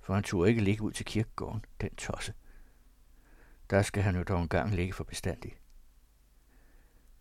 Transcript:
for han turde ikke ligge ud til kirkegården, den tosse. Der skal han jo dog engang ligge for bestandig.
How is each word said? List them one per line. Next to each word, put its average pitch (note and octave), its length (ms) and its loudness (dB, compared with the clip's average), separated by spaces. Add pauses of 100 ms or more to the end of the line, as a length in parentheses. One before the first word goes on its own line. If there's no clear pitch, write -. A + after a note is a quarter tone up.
for F#2+ 120 -4
han G2+ 100 2
turde F#2+ 260 4
ikke A#2 140 4
ligge G#2 200 2
ud G#2 80 -2
til - 140 -8
kirkegården, - 600 -4 (160)
den - 140 -6
tosse. - 380 -8 (1400)
Der G2 120 6
skal G2+ 220 2
han G2 120 4
jo F2+ 80 0
dog F2 180 2
engang F2 340 2
ligge F2+ 180 0
for - 100 -8
bestandig. - 500 -6 (1700)